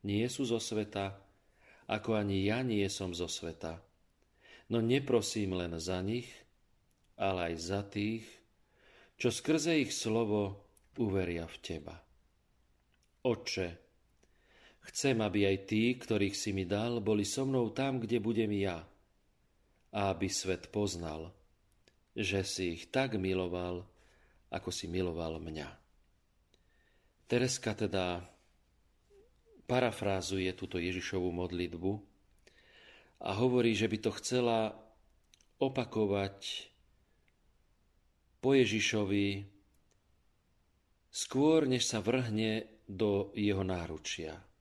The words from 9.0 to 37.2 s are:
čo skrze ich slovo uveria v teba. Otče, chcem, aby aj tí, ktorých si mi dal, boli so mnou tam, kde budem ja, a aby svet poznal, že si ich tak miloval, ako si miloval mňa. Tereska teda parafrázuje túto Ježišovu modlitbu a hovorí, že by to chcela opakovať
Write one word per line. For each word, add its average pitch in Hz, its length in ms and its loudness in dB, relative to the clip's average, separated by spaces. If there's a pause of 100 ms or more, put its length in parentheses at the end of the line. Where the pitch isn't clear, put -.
čo - 160 2
skrze 160 480 2
ich 135 160 2
slovo 107 720 0 (320)
uveria 92 480 0
v - 160 -14
teba. 80 320 -10 (1300)
Otče, 101 460 -2 (1200)
chcem, 120 320 2
aby 101 240 4
aj 98 100 6 (140)
tí, 113 240 4
ktorých 101 400 0
si - 160 -4
mi 95 160 -2
dal, 110 320 -2
boli 104 240 2
so 131 240 -2
mnou 123 240 2
tam, 131 320 -2
kde 113 160 0
budem 110 400 0
ja, 90 240 -2 (1120)
a 101 160 2
aby 92 160 0
svet - 480 -2
poznal, 85 560 -2 (880)
že 98 240 0
si 90 320 -2
ich - 160 -12
tak 131 240 0
miloval, 90 720 -2 (640)
ako 90 240 -6
si - 160 -8
miloval 82 480 -2
mňa. 78 320 -8 (1600)
Tereska 123 480 0
teda 92 400 0 (1500)
parafrázuje 98 880 0
túto 92 240 -4
Ježišovu 90 480 -2
modlitbu 87 640 -4 (1300)
a - 160 -4
hovorí, 120 400 4
že 110 80 2
by 107 160 -2
to 110 160 2
chcela 117 560 0 (880)
opakovať 107 1120 -2 (1700)